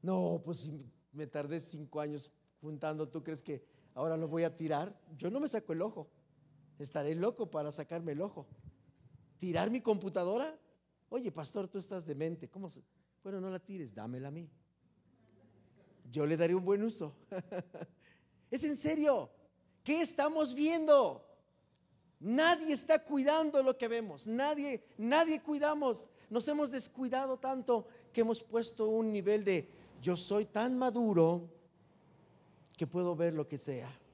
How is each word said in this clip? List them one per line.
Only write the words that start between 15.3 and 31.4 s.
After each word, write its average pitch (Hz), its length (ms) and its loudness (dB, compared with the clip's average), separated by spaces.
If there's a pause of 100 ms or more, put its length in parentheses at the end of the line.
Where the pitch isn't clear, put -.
Yo 147 160 0
le 160 100 2
daré 170 180 4
un 185 100 0
buen 202 180 2
uso. 214 320 -4 (160)
<laughs> - 680 -10 (520)
Es 269 140 -4
en 294 120 -2
serio. 294 540 2 (540)
¿Qué 311 160 2
estamos 302 540 2
viendo? 294 680 6 (960)
Nadie 311 520 4
está 311 320 4
cuidando 294 580 4
lo 262 140 4
que 226 120 -4
vemos. 214 380 -4
Nadie, 277 560 0 (140)
nadie 302 460 4
cuidamos. 294 680 0 (220)
Nos 226 180 0
hemos 294 220 0
descuidado 262 680 -2
tanto 254 480 0 (260)
que 233 100 4
hemos 226 200 2
puesto 226 460 0
un 220 240 2
nivel 208 320 2
de, 185 260 2 (300)
Yo 175 160 0
soy 208 300 0
tan 247 320 0
maduro 202 720 4 (1300)